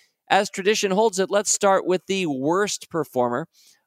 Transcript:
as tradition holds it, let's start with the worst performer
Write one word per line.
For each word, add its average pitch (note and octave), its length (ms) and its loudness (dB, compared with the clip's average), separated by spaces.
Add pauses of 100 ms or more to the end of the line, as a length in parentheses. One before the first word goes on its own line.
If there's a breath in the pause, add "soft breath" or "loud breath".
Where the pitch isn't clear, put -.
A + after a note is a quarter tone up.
(300 soft breath)
as G3 180 2
tradition G3+ 420 -2
holds F#3+ 280 2
it, F#3+ 120 -2
let's G3+ 220 0
start F#3+ 340 2
with F3 200 0
the F#3+ 180 -2
worst D#3+ 640 -2
performer B2+ 580 -2 (400 soft breath)